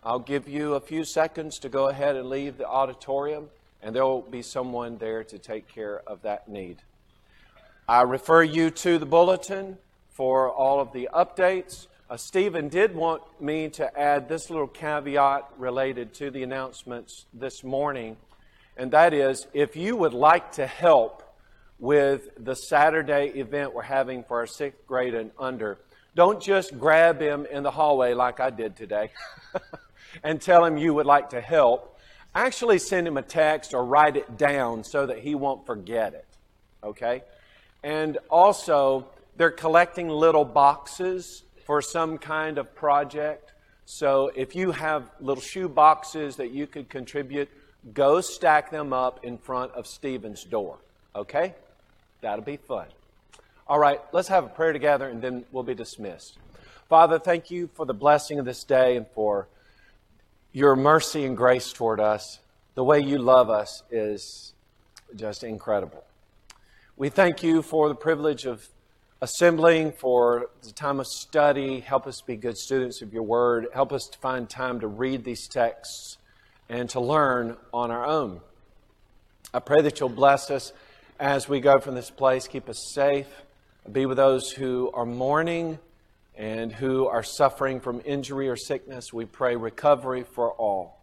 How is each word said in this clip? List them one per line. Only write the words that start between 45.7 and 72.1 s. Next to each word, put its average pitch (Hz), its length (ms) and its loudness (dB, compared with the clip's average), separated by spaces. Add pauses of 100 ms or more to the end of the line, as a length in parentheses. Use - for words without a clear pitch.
that 127 140 -8
you 143 160 -8
could 139 240 -16
contribute, 143 580 -8 (460)
go 143 260 4
stack 156 500 2
them 151 220 -6
up 127 320 -2
in 120 140 -12
front 127 340 -6
of 120 140 -12
Stephen's 110 580 -12
door, 101 340 -6 (380)
okay? 160 380 -4 (640)
That'll 107 240 -6
be 143 140 -10
fun. 98 280 -10 (840)
All 147 60 4
right, 143 220 4 (120)
let's 185 160 0
have 190 160 2
a 120 40 -12
prayer 160 240 -2
together 139 360 0
and 117 140 -10
then 127 300 -8
we'll 131 100 -6
be 123 120 -6
dismissed. 104 640 -16 (540)
Father, 160 280 8
thank 170 320 -2
you 175 220 -8
for 156 140 -8
the 127 80 -4
blessing 143 440 2
of 135 60 -4
this 120 200 -10
day 127 320 4
and 110 180 -6
for 104 340 -2 (1040)
your 135 240 6
mercy 151 480 2
and 127 120 -4
grace 123 360 2
toward 110 280 -2
us. 107 400 -2 (340)
The 127 100 -2
way 147 160 6
you 143 180 -2
love 127 300 6
us 107 420 -2
is 107 640 -8 (600)
just 107 300 -10
incredible. 101 600 -4 (920)
We 139 120 -2
thank 175 340 2
you 165 200 2
for 156 260 0
the 147 60 -2
privilege 151 520 -2
of 117 220 -10 (520)
assembling, 160 720 4
for 120 580 2 (120)
the 110 100 -20
time 139 280 -4
of 127 60 -8
study. 139 760 0
Help 131 260 -2
us 131 140 -14